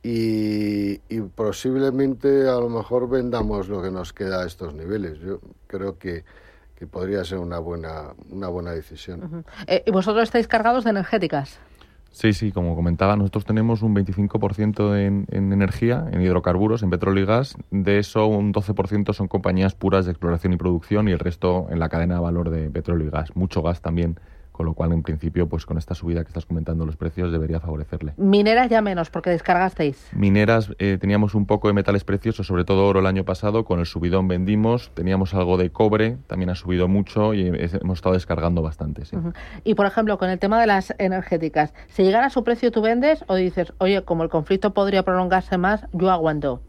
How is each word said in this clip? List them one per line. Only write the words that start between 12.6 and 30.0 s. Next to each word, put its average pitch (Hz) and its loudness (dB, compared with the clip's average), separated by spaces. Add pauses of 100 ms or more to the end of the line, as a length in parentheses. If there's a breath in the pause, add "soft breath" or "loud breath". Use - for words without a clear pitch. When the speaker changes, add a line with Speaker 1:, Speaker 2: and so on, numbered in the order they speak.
Speaker 3:
comentaba, 85 2
nosotros 104 0
tenemos 110 2
un 110 2
veinticinco 98 0
por 98 0
ciento 104 2
en, 98 0
en 98 0
energía, 101 2
en 90 0
hidrocarburos, 92 2
en 101 0
petróleo 95 2
y 95 0
gas. 120 0 (140)
De 101 2
eso, 107 2
un 104 2
doce 101 0
por 95 0
ciento 104 0
son 98 -2
compañías 95 2
puras 95 2
de 90 -2
exploración 85 0
y 87 0
producción 90 0
y - 2
el 85 0
resto 90 0
en 85 -2
la 82 0
cadena 85 0
de 87 0
valor 85 0
de 78 -2
petróleo 80 -2
y 76 -4
gas. 78 -6
Mucho 90 0
gas 85 -2
también, 82 -2 (320 soft breath)
con - -6
lo 80 -2
cual, 82 0
en 82 0
principio, 82 -2
pues 80 -6
con 80 -4
esta - -6
subida 87 -4
que - -10
estás - -10
comentando 82 -4
los 78 -6
precios, 87 -4
debería 80 -2
favorecerle. 76 -8
Speaker 2:
Mineras 208 4
ya 226 4
menos, 185 -2
porque 170 -4
descargasteis. 175 0